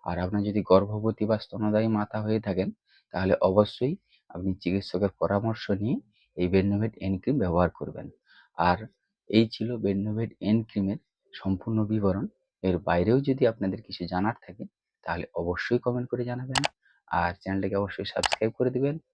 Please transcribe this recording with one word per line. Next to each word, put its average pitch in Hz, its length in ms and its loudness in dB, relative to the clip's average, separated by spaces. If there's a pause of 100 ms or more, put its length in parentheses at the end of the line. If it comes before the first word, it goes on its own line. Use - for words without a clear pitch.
আর 87 160 -4
আপনার 101 240 0
যদি 104 260 -2
গর্ভবতী 104 560 4
বা 110 140 2
স্তনদায়ী 107 480 0
মাতা 107 340 -2
হয়ে 107 180 0
থাকেন, 95 300 -2 (440)
তাহলে 92 280 2
অবশ্যই 104 520 2 (360)
আপনি 92 300 -4
চিকিৎসকের 95 580 -2
পরামর্শ 107 460 0 (160)
নিয়ে 123 180 0 (400)
এই 90 100 2
বেডনোভেট 101 460 2 (120)
এন 98 140 0
ক্রিম 135 240 0
ব্যবহার 87 260 4 (100)
করবেন। - 280 -10 (500)
আর 87 200 4 (520)
এই 110 240 6
ছিল 117 240 -4
বেডনোভেট 107 540 -2 (100)
এন 104 220 2
ক্রিমের 101 360 -2 (340)
সম্পূর্ণ 101 520 -4
বিবরণ। 101 400 0 (380)
এর 92 120 2 (120)
বাইরেও 90 300 4 (100)
যদি 131 200 0
আপনাদের 98 340 -2
কিছু - 200 -12 (100)
জানার 98 320 0
থাকে, 101 200 -14 (420)
তাহলে 87 200 -4 (100)
অবশ্যই 87 440 -2
কমেন্ট 123 300 -2
করে 123 160 -4
জানাবেন, 127 360 -2 (460)
আর 87 320 0
চ্যানেলটাকে 95 420 -2
অবশ্যই 98 320 -6
সাবস্ক্রাইব - 440 0
করে 127 140 2
দিবেন। 135 240 -2 (180)